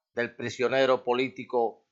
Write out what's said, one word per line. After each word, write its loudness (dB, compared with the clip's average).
del -4
prisionero 0
político -2